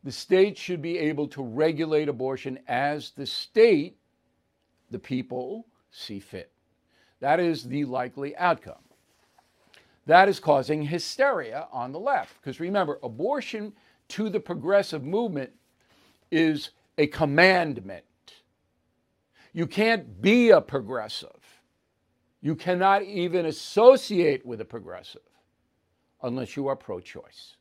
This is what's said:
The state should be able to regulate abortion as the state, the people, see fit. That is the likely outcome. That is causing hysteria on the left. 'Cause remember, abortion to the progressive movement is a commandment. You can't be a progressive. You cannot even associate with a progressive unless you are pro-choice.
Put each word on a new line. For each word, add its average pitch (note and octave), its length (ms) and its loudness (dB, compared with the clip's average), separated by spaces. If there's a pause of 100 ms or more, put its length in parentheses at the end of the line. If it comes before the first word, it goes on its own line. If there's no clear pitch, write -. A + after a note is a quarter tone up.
The C3+ 80 -10
state F#3+ 440 2
should F3 240 -8
be E3 180 -6
able D3+ 300 -2
to C#3 140 -12
regulate D3+ 640 0
abortion C3 600 -6
as C#3+ 420 -4
the C3+ 160 -12
state, G3 720 4 (920)
the A2+ 100 -10
people, B2+ 640 -8 (240)
see - 300 -14
fit. F#2+ 320 -16 (680)
That D3 220 2
is D#3+ 240 0
the C#3+ 220 -4
likely B2+ 500 -8
outcome. - 480 -2 (1200)
That F#3 220 8
is G3 100 -2
causing D3 440 2
hysteria D#3 920 -4
on B2+ 180 -6
the D3+ 80 -10
left. A3+ 420 -4
'Cause C3+ 200 -10
remember, F3+ 420 -2
abortion G#3 720 -6 (340)
to A3 200 -4
the G3 100 -2
progressive E3+ 640 0
movement E3+ 500 -4 (760)
is D#3+ 400 2 (280)
a D3 100 4
commandment. D3+ 960 0 (1500)
You E3 140 -2
can't F3 560 0
be A#3 280 6
a E3 100 12
progressive. - 1000 -8 (800)
You D#3 140 -4
cannot F#3+ 480 2
even F3+ 440 -2
associate E3+ 1000 0
with A#2 140 -12
a G#2 40 -10
progressive F#2 640 -16 (960)
unless B2+ 340 -8
you C#3 120 -4
are C3+ 80 -2
pro-choice. - 840 -16